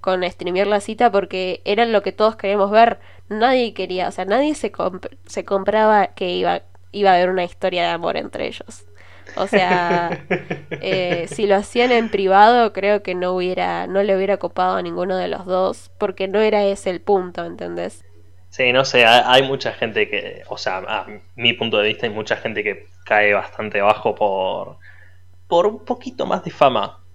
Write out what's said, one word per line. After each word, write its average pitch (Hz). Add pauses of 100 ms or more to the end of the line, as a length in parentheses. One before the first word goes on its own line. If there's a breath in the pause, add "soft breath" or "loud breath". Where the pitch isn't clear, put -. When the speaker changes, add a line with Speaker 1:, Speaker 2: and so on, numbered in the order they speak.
Speaker 1:
con 185
streamear 180
la 208
cita 220
porque 185
era 220
lo 214
que 190
todos 220
queríamos 202
ver. 226 (320 soft breath)
Nadie 233
quería, 185
o 196
sea, 185
nadie 277
se 208
comp-, 180 (180)
se -
compraba 202
que 185
iba, 175 (300)
iba 196
a -
haber 180
una 185
historia 180
de 170
amor 170
entre -
ellos. - (500 soft breath)
O 196
sea, 175 (120)
Speaker 2:
<laughs> 175
Speaker 1:
eh, 180
si 214
lo 196
hacían 240
en 226
privado, 208
creo 202
que 185
no 180
hubiera, 180
no 190
le 196
hubiera 196
copado 185
a 185
ninguno 180
de 180
los 185
dos, 185
porque 196
no 202
era 214
ese 196
el 175
punto, 180
¿entendés? 175 (460)
Speaker 2:
Sí, 127
no 131
sé, 123
hay, 117
hay 127
mucha 127
gente 110
que, -
o 104
sea, 92
a 95 (300)
mi 120
punto 113
de 104
vista, 110
hay 107
mucha 107
gente 107
que 101 (180)
cae 104
bastante 104
bajo 104
por, 95 (720 soft breath)
por 175
un 220
poquito -
más 185
de 180
fama. 120 (100)